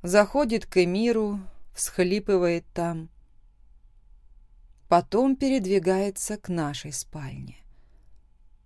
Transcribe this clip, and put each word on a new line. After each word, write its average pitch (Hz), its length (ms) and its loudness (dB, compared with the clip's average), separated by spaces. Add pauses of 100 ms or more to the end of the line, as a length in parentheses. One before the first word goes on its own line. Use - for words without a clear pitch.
Заходит 208 640 2
к - 100 -2
Эмиру, 202 640 2 (320)
всхлипывает 180 1000 0
там. 165 340 -6 (1800)
Потом 233 480 4
передвигается 196 1000 0
к - 140 -16
нашей 151 420 -6
спальне. 131 640 -12 (1080)